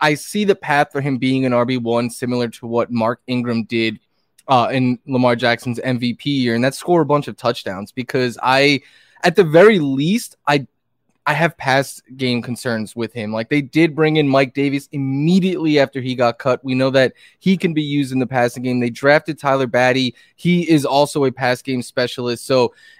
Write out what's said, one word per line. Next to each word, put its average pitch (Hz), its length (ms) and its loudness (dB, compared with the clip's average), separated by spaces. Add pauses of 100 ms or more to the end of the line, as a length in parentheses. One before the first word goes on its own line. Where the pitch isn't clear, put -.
I 151 140 2
see 208 300 -4
the 196 100 2
path 147 360 0
for 139 120 -4
him 139 160 -2
being 131 260 0
an 127 80 0
R 120 140 2
B 127 100 -2
one, 117 320 -2
similar 123 400 -4
to - 180 -16
what 117 240 -2
Mark 117 360 -2
Ingram 120 380 -4
did, 113 360 -2 (480)
uh, 120 240 4
in 127 340 0
Lamar 123 300 2
Jackson's 120 440 -2
M 127 180 -4
V 120 160 -4
P - 160 -8
year, 123 240 0
and 120 100 0
that's 135 140 -2
score 175 240 2
a 143 40 0
bunch 143 220 0
of 110 80 -12
touchdowns, 104 560 -6
because 123 500 -4
I, 135 380 4 (420)
at 175 140 2
the 196 80 6
very 180 340 8
least, 147 580 -2 (100)
I, 147 200 0 (580)
I 151 100 0
have 156 220 -2
pass 135 460 -2 (140)
game 123 260 -2
concerns 113 540 -6
with 113 160 -8
him. 107 200 -8
Like, 113 160 -6
they 147 140 0
did 151 320 0
bring 156 220 2
in 147 120 2
Mike 135 240 2
Davis 139 380 -2
immediately 151 880 0
after 135 220 0
he 127 160 -4
got 120 240 0
cut. 127 240 -2
We 131 100 -4
know 131 160 2
that 131 220 2 (260)
he 190 180 2
can 170 160 -2
be 156 100 -2
used 143 280 -2
in 131 80 -2
the 127 80 0
passing 123 380 -2
game. 123 160 -2
They 120 100 -2
drafted 143 480 0
Tyler 135 300 0
Batty. 127 480 0 (180)
He 175 340 0
is 156 160 4
also 143 400 0
a 131 60 0
pass 127 320 -2
game 127 180 -6
specialist. 120 640 -6
So 127 300 0 (260)